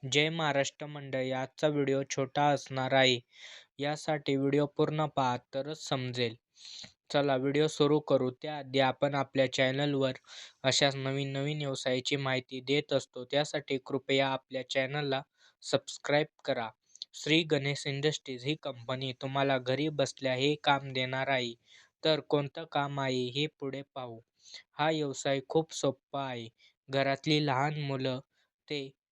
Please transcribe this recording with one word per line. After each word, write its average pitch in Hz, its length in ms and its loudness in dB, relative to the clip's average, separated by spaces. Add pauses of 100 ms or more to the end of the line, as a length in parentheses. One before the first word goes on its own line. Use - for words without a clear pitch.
जय 143 260 2
महाराष्ट्र 151 560 -2
मंडळी, 135 460 -4
आजचा 131 340 -2
व्हिडिओ 139 420 2
छोटा 143 400 0
असणार 131 440 0
आहे, 131 260 6 (600)
यासाठी 147 560 -2
व्हिडिओ 139 300 4 (120)
पूर्ण 151 300 2
पहा 127 300 0 (160)
तरच 139 340 -8
समजेल. 123 480 -2 (760)
चला 143 260 2
व्हिडिओ 139 320 2
सुरू 147 380 4
करू. 127 260 4
त्याआधी 135 480 -4
आपण 135 340 2
आपल्या 135 380 2
चॅनलवर 135 600 2 (500)
अशाच 135 340 4
नवीन 135 360 -2
नवीन 143 260 -2
व्यवसायाची 135 580 -2
माहिती 131 500 -2
देत 147 260 0
असतो, 127 320 -2
त्यासाठी 143 600 -2
कृपया 135 440 0
आपल्या 131 400 -6
चॅनलला 135 520 -2 (420)
सबस्क्राईब - 640 0 (180)
करा. 123 240 -2 (460)
श्री 156 260 2 (100)
गणेश 139 360 -2
इंडस्ट्रीज 139 580 -4
ही 151 180 -2
कंपनी 127 480 -6 (100)
तुम्हाला 139 380 0
घरी 131 320 0
बसल्या 135 440 -2
हे 139 180 2 (100)
काम 139 300 2
देणार 131 360 -2
आहे. 123 240 0 (500)
तर 156 160 4 (100)
कोणतं 143 420 0
काम 143 280 -2
आहे 131 320 0
हे 143 140 -2 (140)
पुढे 135 220 -8 (140)
पाहू. 120 240 -12 (540)
हा 147 160 2
व्यवसाय 143 500 0 (100)
खूप 160 240 0
सोपा 139 500 -4
आहे. 123 240 -8 (420)
घरातली 139 560 2
लहान 143 380 0
मुलं 131 360 -2 (480)
ते 139 220 -6 (220)